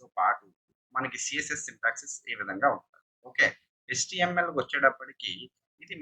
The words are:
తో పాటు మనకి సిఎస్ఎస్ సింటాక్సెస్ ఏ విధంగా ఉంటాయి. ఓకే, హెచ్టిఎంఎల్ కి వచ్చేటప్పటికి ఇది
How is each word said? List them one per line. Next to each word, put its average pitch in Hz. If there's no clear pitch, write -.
తో 123
పాటు 98
మనకి 131
సిఎస్ఎస్ 147
సింటాక్సెస్ -
ఏ 113
విధంగా 98
ఉంటాయి. -
ఓకే, -
హెచ్టిఎంఎల్ 175
కి 143
వచ్చేటప్పటికి 135
ఇది -